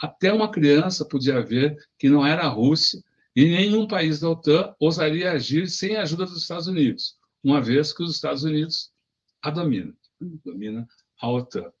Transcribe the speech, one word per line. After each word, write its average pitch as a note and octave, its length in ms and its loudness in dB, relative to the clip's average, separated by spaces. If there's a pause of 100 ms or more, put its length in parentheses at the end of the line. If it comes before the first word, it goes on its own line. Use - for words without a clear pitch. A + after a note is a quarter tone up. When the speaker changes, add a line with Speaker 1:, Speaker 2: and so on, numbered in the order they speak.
Speaker 1:
Até - 320 0
uma G#3+ 160 2
criança D#3 560 4
podia C3 360 -2
ver B2+ 360 0 (220)
que C#3 100 4
não C#3+ 160 6
era E3 180 2
a D3+ 60 0
Rússia C3 520 0 (340)
e C3+ 100 6
nenhum G#3 420 2
país D#3+ 320 -2
da E3 100 -2
otan E3 500 2
ousaria E3 520 0
agir D3 380 -2
sem G#3 260 -4
a G#3+ 80 -2
ajuda E3+ 220 -4
dos F3 160 -10
Estados E3+ 260 -8
Unidos, D#3 480 -2 (280)
uma C#3 180 2
vez C3+ 320 0
que F3+ 100 -8
os E3 100 -4
Estados C#3+ 300 -6
Unidos D#3 480 -4 (500)
a D3+ 80 -6
dominam, C#3+ 440 -4 (280)
Speaker 2:
Uhum. E3 220 -14
Speaker 1:
domina G#2+ 440 -10 (340)
a A#2+ 80 -4
otan." B2 520 -6